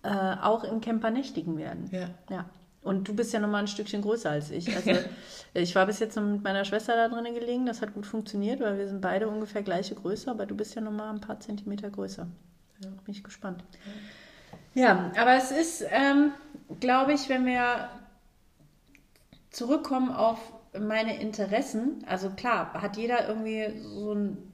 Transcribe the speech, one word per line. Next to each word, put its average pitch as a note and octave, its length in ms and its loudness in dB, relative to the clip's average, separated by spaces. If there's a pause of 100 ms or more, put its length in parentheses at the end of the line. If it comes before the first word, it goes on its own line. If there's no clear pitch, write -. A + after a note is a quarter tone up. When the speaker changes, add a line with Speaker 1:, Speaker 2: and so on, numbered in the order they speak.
Speaker 1:
äh, - 60 -6
auch G3 560 2
im A3 160 -2
Camper A3+ 300 0
nächtigen G3 480 -2
werden. - 340 -8
Speaker 2:
Ja. F3+ 160 -4 (220)
Speaker 1:
Ja. F3+ 180 -8 (340)
Und G3 260 0
du G#3 60 -4
bist A3+ 180 0
ja A3 80 2
nochmal G#3 220 2
ein G#3 60 -2
Stückchen G#3 340 -4
größer A3 280 0
als D3 200 -2
ich. F3 240 -2
Also F#3 180 2 (320)
Speaker 2:
<laughs> - 300 -18
Speaker 1:
ich F3 200 0
war F#3+ 120 8
bis G#3 120 -2
jetzt A3 180 -2
nur G#3 80 0
mit G#3 180 0
meiner G3 220 0
Schwester A3 320 0
da A#3 120 6
drinnen A#3 260 -4
gelegen. B3 320 -2
Das A3+ 160 -2
hat G#3 120 -6
gut G3+ 120 -8
funktioniert, G#3+ 540 -2
weil G3+ 180 0
wir G3 100 -2
sind G3 120 -6
beide F#3+ 280 0
ungefähr G#3 340 -4
gleiche F#3+ 320 -2
Größe, G#3+ 360 -4
aber G#3 160 -4
du G3+ 100 -6
bist G#3+ 180 -6
ja A#3 60 -6
nochmal G#3+ 320 -6
ein G#3 80 -6
paar G#3 180 -10
Zentimeter G3+ 520 -8
größer. G3 360 -8 (560)
Speaker 2:
Ja. F#3+ 60 -12 (160)
Speaker 1:
Bin G3+ 100 -10
ich - 80 -14
gespannt. F3+ 400 -12 (220)
Speaker 2:
Ja. G3+ 80 -14 (840)
Speaker 1:
Ja, F#3+ 460 6
aber B3 140 10
es C4 160 4
ist, D#4 400 0
ähm, C#4 420 6 (480)
glaube C4 320 6
ich, C#4+ 160 2
wenn B3+ 180 4
wir B3 420 2 (1600)
zurückkommen C4 640 2
auf A3+ 260 4 (400)
meine G#3+ 420 0
Interessen, A3 840 0
also F#3+ 240 -2
klar, G3 440 0
hat G3 220 -4
jeder A#3 320 2
irgendwie A3 540 -4
so G#3 320 -6
ein G3+ 240 -2 (160)